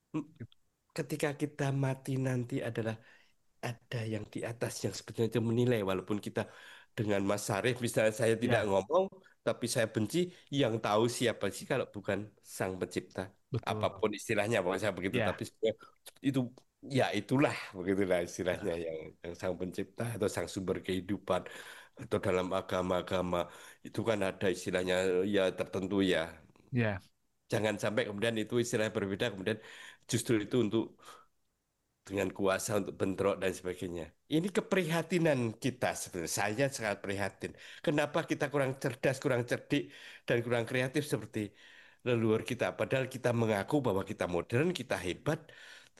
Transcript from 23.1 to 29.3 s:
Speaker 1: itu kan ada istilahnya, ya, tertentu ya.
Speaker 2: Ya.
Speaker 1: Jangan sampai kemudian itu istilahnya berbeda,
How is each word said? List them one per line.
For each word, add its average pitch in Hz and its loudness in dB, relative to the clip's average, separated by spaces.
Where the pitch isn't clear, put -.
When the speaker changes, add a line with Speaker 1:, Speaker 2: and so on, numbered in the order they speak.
Speaker 1:
itu - -6
kan 107 2
ada 95 0
istilahnya, 92 2
ya, 95 4
tertentu 95 0
ya. 82 4
Speaker 2:
Ya. 110 0
Speaker 1:
Jangan 107 2
sampai 107 0
kemudian 110 0
itu 120 2
istilahnya 110 0
berbeda, 101 0